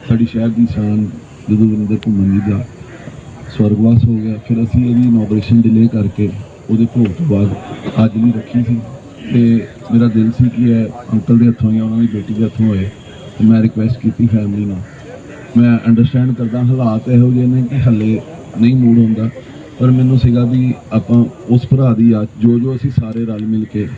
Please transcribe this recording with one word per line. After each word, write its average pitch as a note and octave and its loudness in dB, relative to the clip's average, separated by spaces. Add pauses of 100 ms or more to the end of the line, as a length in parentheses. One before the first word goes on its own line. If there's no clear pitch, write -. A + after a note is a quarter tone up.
ਸਾਡੀ A#2 2
ਸ਼ਹਿਰ A2+ -2
ਦੀ A2 0
ਸ਼ਾਨ G#2 -2 (460)
ਜਦੋਂ G#2+ 4
ਵਰਿੰਦਰ G#2+ -2
ਘੁੰਮਣ G2 0
ਜੀ G#2 -2
ਦਾ F#2+ -2 (920)
ਸਵਰਗਵਾਸ A2+ 2
ਹੋ A#2 2
ਗਿਆ, A2 -4 (140)
ਫਿਰ A#2 0
ਅਸੀਂ A#2+ 0
ਇਹਦੀ A#2+ 2
ਇਨੋਗ੍ਰੇਸ਼ਨ G#2+ 2
ਡਿਲੇ A2+ 4
ਕਰਕੇ G#2 -2 (400)
ਉਹਦੇ A2+ 2
ਭੋਗ A#2 0
ਤੋਂ D3+ -4
ਬਾਅਦ G2+ 0 (500)
ਅੱਜ A2 0
ਲਈ A#2+ 4
ਰੱਖੀ A#2+ -2
ਸੀ। A#2 -2 (540)
ਤੇ A#2 2 (260)
ਮੇਰਾ A#2 4
ਦਿਲ A2 2
ਸੀ B2 0
ਕਿ A#2 0
ਇਹ A2+ 2 (260)
ਅੰਕਲ A2+ 2
ਦੇ A#2+ 4
ਹੱਥੋਂ A2 0
ਜਾਂ A2 0
ਉਹਨਾਂ A2 -2
ਦੀ A#2 2
ਬੇਟੀ G#2 -6
ਦੇ A2 0
ਹੱਥੋਂ A2 -2
ਹੋਏ G2 0 (540)
ਤੇ G#2+ 0
ਮੈਂ A2+ 6
ਰਿਕੁਐਸਟ A2 -2
ਕੀਤੀ A2+ -2
ਫੈਮਿਲੀ G#2 -2
ਨੂੰ। G2 -6 (760)
ਮੈਂ A#2 4 (100)
ਅੰਡਰਸਟੈਂਡ B2 2
ਕਰਦਾ A#2+ -4
ਹਾਲਾਤ B2 0
ਇਹੋ B2 4
ਜਿਹੇ B2 0
ਨੇ B2+ 0
ਕਿ C#3 -4
ਹੱਲੇ A2 0 (400)
ਨਹੀਂ B2 4
ਮੂਡ A#2+ 4
ਹੁੰਦਾ, A2 0 (500)
ਪਰ B2+ 4
ਮੈਨੂੰ B2+ 2
ਸੀਗਾ B2 2
ਵੀ B2+ 0 (180)
ਆਪਾਂ A#2+ 2 (240)
ਉਸ B2 2
ਭਰਾ C3 2
ਦੀ A#2 4
ਯਾਦ, G#2+ 0 (120)
ਜੋ A#2+ 2
ਜੋ C3 -2
ਅਸੀਂ C3 -4
ਸਾਰੇ A#2 -4
ਰਲ G#2+ -6
ਮਿਲ A2 -2
ਕੇ G#2 -6